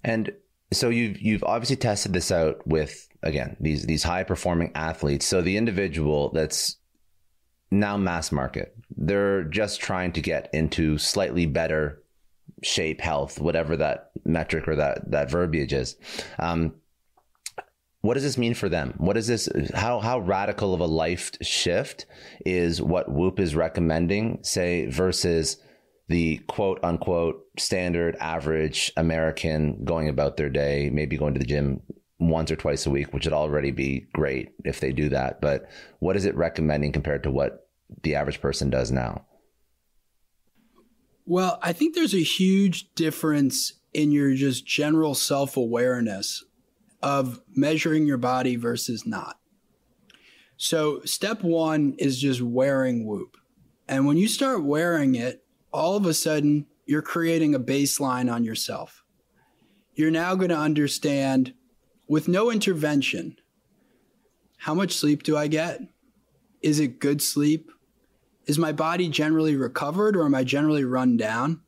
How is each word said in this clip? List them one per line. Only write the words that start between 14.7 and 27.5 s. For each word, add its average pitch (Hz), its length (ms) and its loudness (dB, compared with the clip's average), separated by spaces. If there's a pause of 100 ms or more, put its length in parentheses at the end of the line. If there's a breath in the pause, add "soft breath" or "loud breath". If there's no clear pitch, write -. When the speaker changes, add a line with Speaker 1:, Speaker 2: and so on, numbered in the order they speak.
Speaker 1:
that, 71 340 -2
that 71 200 0
verbiage 80 420 0
is. 65 240 -4 (420 loud breath)
Um, 82 360 -2 (1300)
what 113 120 0
does 135 80 0
this 127 160 -2
mean 117 160 2
for 101 160 -2
them? 73 260 -2
What 98 220 2
is 107 80 -2
this? 117 220 0 (260)
How, 113 260 0
how 117 200 -2
radical 98 520 0
of 85 80 0
a 87 60 2
life 80 460 0 (100)
shift - 640 -2 (400 loud breath)
is 87 340 2
what 82 320 0
Whoop 90 260 2
is 85 160 0
recommending, 85 880 0
say, 87 440 -2
versus 85 720 0 (500 soft breath)
the 82 300 2 (100)
quote 98 340 -2
unquote 85 640 0 (120)